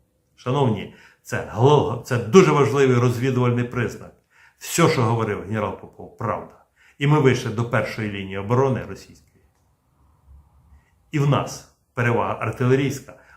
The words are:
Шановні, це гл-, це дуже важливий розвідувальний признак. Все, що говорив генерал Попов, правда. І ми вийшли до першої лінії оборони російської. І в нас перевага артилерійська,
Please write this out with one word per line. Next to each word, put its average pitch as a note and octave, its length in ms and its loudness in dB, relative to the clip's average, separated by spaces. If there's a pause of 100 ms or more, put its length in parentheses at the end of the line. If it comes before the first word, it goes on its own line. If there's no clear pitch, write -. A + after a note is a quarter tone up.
(360)
Шановні, B2 580 -2 (280)
це - 340 -8
гл-, A#2 460 2
це A#2+ 160 -4
дуже B2+ 340 6
важливий C3+ 440 2
розвідувальний B2 680 0
признак. G#2 480 -8 (460)
Все, - 300 0
що C3 140 0
говорив A2 440 -2
генерал G#2 340 -4
Попов, - 360 -20
правда. G2+ 380 -8 (440)
І C#3+ 80 -2
ми D3+ 140 4
вийшли A#2+ 300 2
до A2 140 -4
першої A2+ 460 -4
лінії G2 280 -8
оборони A#2+ 500 0
російської. - 560 -20 (1700)
І D#3 80 -2
в C#3+ 100 2
нас - 460 -2 (200)
перевага G#2+ 460 -2
артилерійська, B2+ 760 -2 (220)